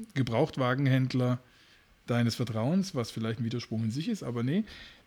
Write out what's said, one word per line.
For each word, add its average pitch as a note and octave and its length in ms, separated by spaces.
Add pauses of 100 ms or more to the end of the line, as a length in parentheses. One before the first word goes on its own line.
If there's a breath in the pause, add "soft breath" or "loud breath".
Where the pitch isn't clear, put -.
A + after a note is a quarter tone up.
(140)
Gebrauchtwagenhändler B2+ 1300 (680 soft breath)
deines A#2 280
Vertrauens, B2+ 600
was A#2+ 160
vielleicht A2+ 280
ein A#2 60
Widerspruch A2+ 380
in A2 80
sich D3+ 160
ist, G#3+ 160
aber A#2+ 200
nee. D#3+ 200 (440 loud breath)